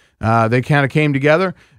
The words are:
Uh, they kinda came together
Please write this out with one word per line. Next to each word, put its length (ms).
Uh, 280
they 160
kinda 240
came 260
together 400